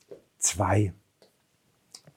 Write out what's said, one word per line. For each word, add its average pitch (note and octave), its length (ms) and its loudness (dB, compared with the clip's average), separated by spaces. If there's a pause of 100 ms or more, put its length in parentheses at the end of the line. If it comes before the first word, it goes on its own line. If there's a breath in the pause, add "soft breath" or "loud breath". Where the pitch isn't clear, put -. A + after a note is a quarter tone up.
(380)
zwei. F#2+ 540 0 (1300)